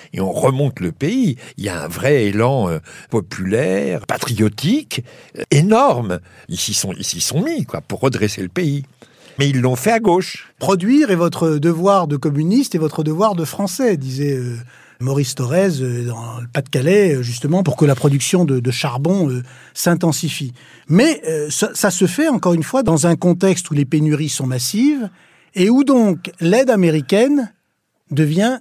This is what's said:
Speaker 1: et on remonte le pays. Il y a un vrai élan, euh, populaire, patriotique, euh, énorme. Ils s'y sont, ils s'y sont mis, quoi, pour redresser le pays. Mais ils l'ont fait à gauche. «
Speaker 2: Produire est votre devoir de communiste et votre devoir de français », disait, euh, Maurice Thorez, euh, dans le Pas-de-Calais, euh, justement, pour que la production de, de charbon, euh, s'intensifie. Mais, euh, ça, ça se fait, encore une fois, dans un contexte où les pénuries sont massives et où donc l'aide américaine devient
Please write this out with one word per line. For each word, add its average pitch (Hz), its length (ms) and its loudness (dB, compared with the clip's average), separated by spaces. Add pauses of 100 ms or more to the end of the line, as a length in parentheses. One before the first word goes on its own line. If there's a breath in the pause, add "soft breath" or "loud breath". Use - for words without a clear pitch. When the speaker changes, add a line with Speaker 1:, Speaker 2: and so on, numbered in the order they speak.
(120 loud breath)
Speaker 1:
et 170 80 -8
on 190 140 -4
remonte 135 480 0
le 87 100 -2
pays. 190 460 -2 (200 loud breath)
Il 92 60 -10
y 101 60 -4
a 87 120 -8
un 76 60 -8
vrai 107 380 0
élan, 110 420 0
euh, 82 120 -2 (300 loud breath)
populaire, 107 960 -2
patriotique, 120 1000 -2 (320 loud breath)
euh, - 120 -8
énorme. 151 720 2 (300 loud breath)
Ils - 100 -8
s'y - 140 -6
sont, 95 240 -4
ils - 80 -10
s'y - 160 -8
sont - 200 -2
mis, 294 220 -2
quoi, - 160 -8
pour - 220 -10
redresser 107 400 -2
le 92 80 -6
pays. 143 340 -4 (560 loud breath)
Mais 143 100 2
ils 135 120 0
l'ont 127 160 4
fait 214 160 2
à 226 60 4
gauche. « 190 600 0
Speaker 2:
Produire 220 500 2
est 190 60 2
votre 170 360 2
devoir 170 560 2
de 143 100 -2
communiste 160 580 0
et 170 40 -2
votre 156 220 -2
devoir 170 340 0
de 165 100 -2
français », 202 520 -2
disait, 135 360 -4
euh, 123 240 -6 (440 soft breath)
Maurice 135 340 -2
Thorez, 156 460 0
euh, 120 240 -4
dans 117 340 -10
le 120 80 -12
Pas-de-Calais, 156 680 2
euh, 127 60 0
justement, 131 400 -2
pour 151 140 0
que - 80 0
la 143 120 6
production 147 500 2
de, 135 160 0
de 123 100 -2
charbon, 147 580 0
euh, 127 140 -4 (300 loud breath)
s'intensifie. 160 800 -2 (340 loud breath)
Mais, 233 400 4
euh, 151 220 -2
ça, 208 240 -4
ça - 180 0
se 180 160 2
fait, 294 220 0
encore 185 240 2
une 160 100 0
fois, 262 180 -2
dans 165 260 2
un 170 100 2
contexte 180 520 0
où - 40 -6
les 143 100 2
pénuries 151 460 0
sont 135 180 -6
massives 208 600 -2 (440 soft breath)
et 190 160 2
où 262 140 4
donc 233 560 2
l'aide 214 300 2
américaine 202 840 2 (600)
devient 160 500 0